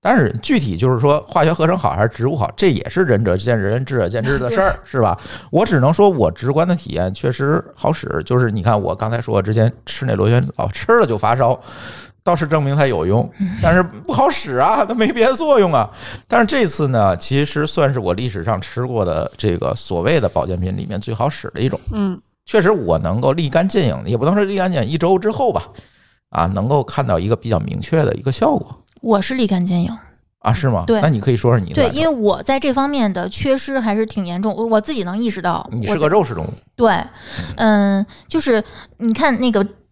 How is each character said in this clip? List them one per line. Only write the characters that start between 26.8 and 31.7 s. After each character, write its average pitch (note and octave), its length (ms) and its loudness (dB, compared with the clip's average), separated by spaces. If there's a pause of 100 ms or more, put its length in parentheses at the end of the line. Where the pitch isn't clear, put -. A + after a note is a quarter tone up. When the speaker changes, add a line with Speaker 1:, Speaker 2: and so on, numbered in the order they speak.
Speaker 1:
看 - 200 -4
到 F#2+ 140 0
一 F2 80 -2
个 A2+ 80 2
比 A#2 160 -6
较 F2+ 80 2
明 - 220 -4
确 D#3+ 240 0
的 - 100 0
一 - 80 -8
个 C3+ 80 -2
效 D#4 240 2
果。 - 220 -6 (240)
Speaker 3:
我 G#3 220 2
是 C4 120 -4
立 B3+ 120 0
竿 F#3 180 0
见 F3 160 0
影。 F3 160 -4 (440)
Speaker 1:
啊， A#2 120 0
是 C3+ 160 0
吗？ G2 160 0
Speaker 3:
对。 A3 160 2
Speaker 1:
那 D3+ 80 4
你 B2 120 2
可 C3 100 0
以 A#2+ 60 2
说 A#2+ 160 2
说 A#2+ 80 4
你 E2+ 120 -6